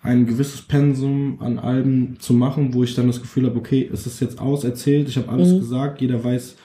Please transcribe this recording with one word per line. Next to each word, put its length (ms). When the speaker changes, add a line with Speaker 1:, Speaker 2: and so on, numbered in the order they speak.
Speaker 1:
ein 240
gewisses 360
Pensum 760
an 180
Alben 600
zu 160
machen, 400
wo 80
ich 120
dann 120
das 140
Gefühl 260
habe, 120
okay, 340
es 140
ist 140
jetzt 200
auserzählt, 680
ich 80
habe 120
alles 240
Speaker 2:
Mhm. 60
Speaker 1:
gesagt, 420
jeder 240
weiß, 400